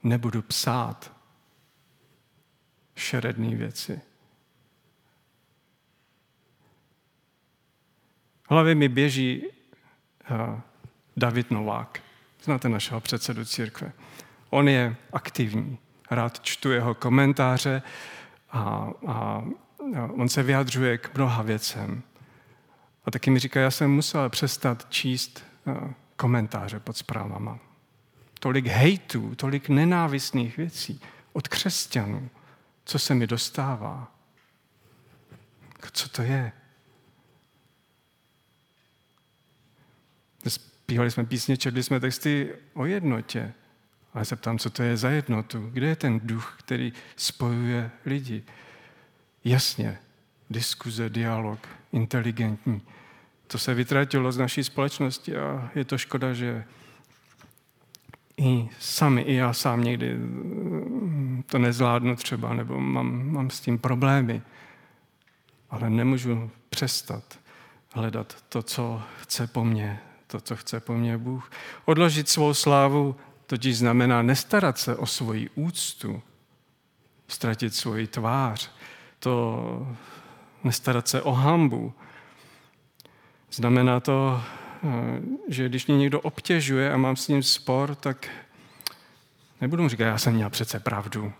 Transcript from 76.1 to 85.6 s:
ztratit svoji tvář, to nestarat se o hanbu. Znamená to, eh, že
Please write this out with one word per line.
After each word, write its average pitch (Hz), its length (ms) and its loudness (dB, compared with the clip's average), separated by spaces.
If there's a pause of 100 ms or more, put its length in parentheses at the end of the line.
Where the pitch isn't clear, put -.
ztratit 113 460 -2
svoji 110 320 -2
tvář, 117 640 -2 (480)
to 120 800 -2 (680)
nestarat 123 440 0
se 131 140 0
o 143 100 0
hanbu. 131 600 4 (1600)
Znamená 123 480 4
to, 135 420 2 (420)
eh, 120 360 -2 (280)
že 127 200 -2